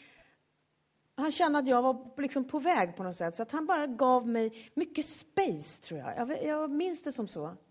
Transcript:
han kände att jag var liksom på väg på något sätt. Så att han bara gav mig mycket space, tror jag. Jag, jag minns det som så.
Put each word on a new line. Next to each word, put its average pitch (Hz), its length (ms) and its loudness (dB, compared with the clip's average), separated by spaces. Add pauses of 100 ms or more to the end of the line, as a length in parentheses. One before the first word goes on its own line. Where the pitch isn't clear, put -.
(1160)
han 294 160 0
kände 294 280 4
att 262 80 0
jag 247 140 6
var 262 400 0
liksom 269 220 0
på 294 160 -4
väg 262 360 2
på 190 80 -8
något 180 120 -4
sätt. 170 200 -4
Så 226 80 -4
att 226 80 -6
han 311 140 -2
bara 302 220 2
gav 254 400 4
mig 226 460 -2
mycket 311 320 -2
space, - 760 -2
tror 160 180 -10
jag. 131 180 -6
Jag, 262 260 -4
jag 302 280 -2
minns 330 320 -2
det 285 80 -4
som 220 160 -4
så. 165 280 -8 (160)